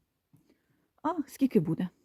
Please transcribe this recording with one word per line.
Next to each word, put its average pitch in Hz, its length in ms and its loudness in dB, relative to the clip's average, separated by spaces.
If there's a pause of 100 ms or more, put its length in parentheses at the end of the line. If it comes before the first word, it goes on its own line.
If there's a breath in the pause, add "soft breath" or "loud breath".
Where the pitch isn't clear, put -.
(1040)
А 311 100 -2 (140)
скільки - 320 2
буде? 165 300 -2 (160)